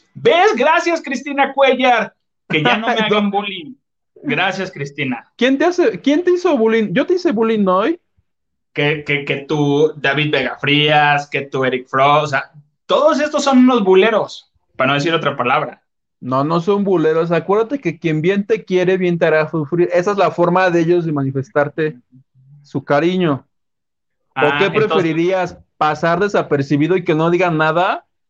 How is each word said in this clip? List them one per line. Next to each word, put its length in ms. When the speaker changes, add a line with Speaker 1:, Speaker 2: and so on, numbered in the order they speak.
Speaker 1:
¿Ves? 420
Gracias, 460
Cristina 520
Cuellar, 600
que 160
ya 140
no 100
me 60
Speaker 2:
<laughs> 80
Speaker 1:
hagan 280
bullying. 440
Gracias, 480
Cristina. 640
Speaker 2:
¿Quién 220
te 80
hace, 340
quién 240
te 80
hizo 260
bullying? 360
¿Yo 120
te 100
hice 180
bullying 340
hoy? 320
Speaker 1:
Que, 300
que, 220
que 120
tú, 600
David 340
Vega 260
Frías, 720
que 120
tú, 240
Eric 240
Frost, 340
o 40
sea, 240
todos 340
estos 240
son 140
unos 260
buleros, 680
para 120
no 40
decir 200
otra 220
palabra. 480
Speaker 2:
No, 240
no 160
son 240
buleros. 480
Acuérdate 480
que 180
quien 220
bien 240
te 180
quiere, 340
bien 220
te 60
hará 240
sufrir. 420
Esa 200
es 60
la 140
forma 380
de 120
ellos 240
de 60
manifestarte 840
su 240
cariño. 600
¿O 80
Speaker 1:
Ah, 240
Speaker 2:
qué 80
Speaker 1:
entonces 200
Speaker 2:
preferirías? 680
¿Pasar 420
desapercibido 760
y 80
que 120
no 160
digan 260
nada? 480